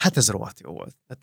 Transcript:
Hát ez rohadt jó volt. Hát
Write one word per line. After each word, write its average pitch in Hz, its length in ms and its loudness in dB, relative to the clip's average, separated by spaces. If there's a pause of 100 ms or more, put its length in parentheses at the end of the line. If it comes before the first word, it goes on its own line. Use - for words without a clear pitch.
Hát - 140 2
ez 117 120 6
rohadt - 300 -6
jó - 120 -16
volt. - 240 -14 (120)
Hát 131 160 -18